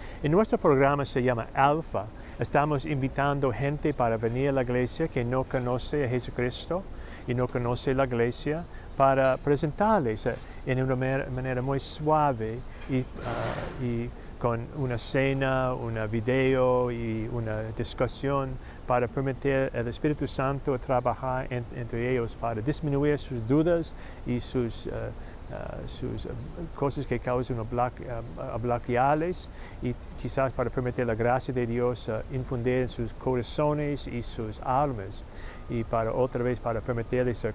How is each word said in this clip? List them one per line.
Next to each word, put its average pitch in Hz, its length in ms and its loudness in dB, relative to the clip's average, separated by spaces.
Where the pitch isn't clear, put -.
En 147 100 2
nuestro 214 280 4
programa 139 440 6
se 127 200 0
llama 120 300 2
Alfa. 143 520 2
Estamos 147 480 2
invitando 139 680 2
gente 143 420 0
para 117 240 2
venir 120 320 2
a - 20 2
la 135 100 2
iglesia 123 460 0
que 123 180 0
no 127 200 2
conoce 127 600 0
a - 20 0
Jesucristo 123 760 -2
y 127 60 0
no 123 140 2
conoce 127 480 0
la 135 100 4
iglesia 123 580 0
para 135 420 6
presentarles, 147 880 2
eh, 120 80 0
en 131 160 2
una 131 120 2
mer-, 131 360 0
manera 127 300 -2
muy 139 180 0
suave 139 800 2
y, 131 120 2
ah, 120 840 -4
y 120 260 -2
con 117 280 0
una 127 200 -2
cena, 135 760 2
una 113 320 -2
video 123 840 4
y 117 400 -2
una 110 300 -2
discusión 135 760 0
para 123 200 4
permitir 135 680 0
al 117 120 0
Espíritu 143 400 0
Santo 135 520 0
trabajar 127 720 0
en, 123 120 -2
entre 120 360 -2
ellos 117 240 0
para 117 260 -2
disminuir 143 580 2
sus 120 280 -6
dudas 160 460 4
y 123 140 0
sus, 117 480 -2
eh, - 40 -6
eh, - 960 -8
sus, 113 380 -6
eh, - 40 -6
cosas 139 320 -2
que 120 140 0
causan 123 400 0
obla-, 120 400 0
eh, 120 220 -8
oblaquiales 123 920 2
y 123 120 -2
quizás 131 340 0
para 120 160 0
permitir 123 360 0
la 113 100 2
gracia 123 380 2
de 123 140 2
Dios, 120 400 0
eh, 110 140 -2
infundir 127 520 0
en 123 60 -2
sus 113 240 -4
corazones 143 920 0
y 120 160 -4
sus 110 380 -6
almas 127 640 0
y 117 140 -2
para 113 300 0
otra 123 300 0
vez 120 160 0
para 113 200 -2
permitirles, 120 640 0
eh, 110 120 -2